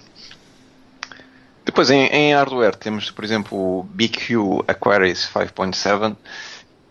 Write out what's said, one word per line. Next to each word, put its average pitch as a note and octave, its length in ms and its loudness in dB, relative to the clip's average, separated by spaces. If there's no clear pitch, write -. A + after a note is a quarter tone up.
Depois, D3 240 2
em, C3+ 160 6
em D3 300 2
hardware, C3 400 2
temos, G#2+ 340 -8
por - 160 -10
exemplo, G#2 320 -4
o F#2 340 -2
B A2 160 0
Q G#2+ 600 -2
Aquaris F#2+ 580 2
five G2 260 -4
point F#2 240 -4
seven, G#2 400 0